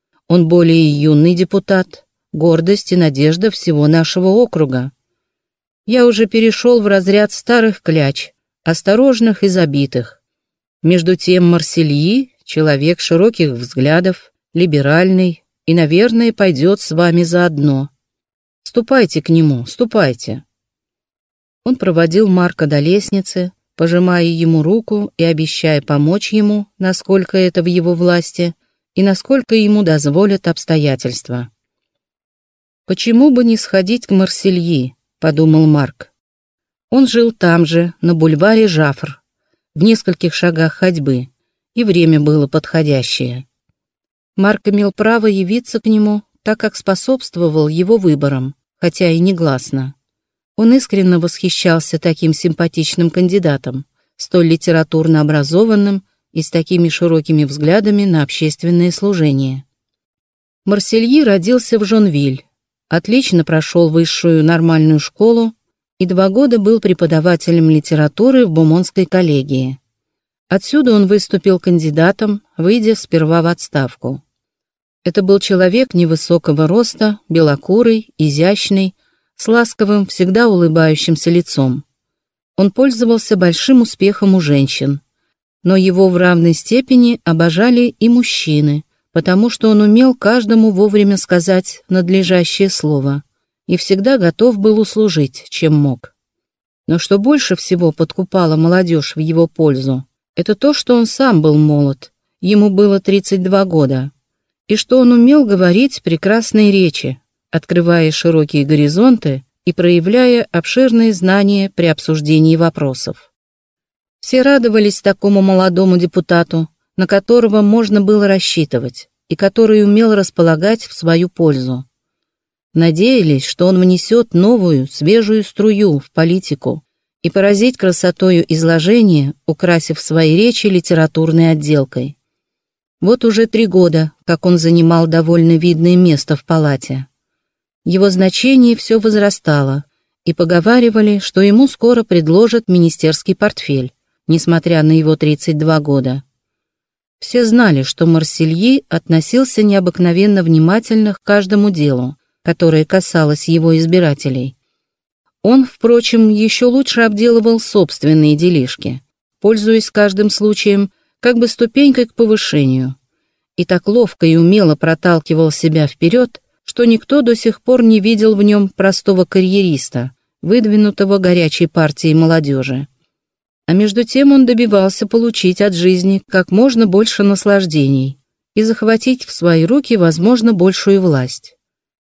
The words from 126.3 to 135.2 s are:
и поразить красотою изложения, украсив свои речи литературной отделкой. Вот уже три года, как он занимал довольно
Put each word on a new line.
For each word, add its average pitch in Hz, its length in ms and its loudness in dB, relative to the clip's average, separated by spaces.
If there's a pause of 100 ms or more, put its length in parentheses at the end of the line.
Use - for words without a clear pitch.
и - 80 -2
поразить 208 460 2
красотою 180 760 0
изложения, 165 800 2 (120)
украсив 165 540 -2
свои 160 360 0
речи 226 300 0
литературной 165 880 0
отделкой. 143 640 -4 (840)
Вот 233 260 0
уже 226 200 2
три 220 200 -2
года, 170 460 2 (120)
как 170 220 -4
он 180 100 2
занимал 165 500 2
довольно 165 520 2